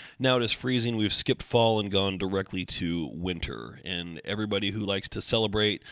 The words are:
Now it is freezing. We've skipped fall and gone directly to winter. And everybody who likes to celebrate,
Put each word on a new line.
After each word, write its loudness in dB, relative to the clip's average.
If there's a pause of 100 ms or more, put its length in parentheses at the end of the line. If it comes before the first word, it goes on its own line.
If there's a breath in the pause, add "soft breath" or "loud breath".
(200 loud breath)
Now 4
it 2
is 0
freezing. 0
We've 2
skipped 0
fall 4
and -4
gone 2
directly -2
to -2
winter. -6
And -8
everybody 0
who -4
likes -2
to -6
celebrate, 2